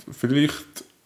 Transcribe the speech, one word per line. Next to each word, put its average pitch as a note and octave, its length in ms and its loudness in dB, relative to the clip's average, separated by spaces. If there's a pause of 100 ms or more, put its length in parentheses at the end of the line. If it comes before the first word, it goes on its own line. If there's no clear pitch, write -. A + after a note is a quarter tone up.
(100)
vielleicht, - 720 0 (200)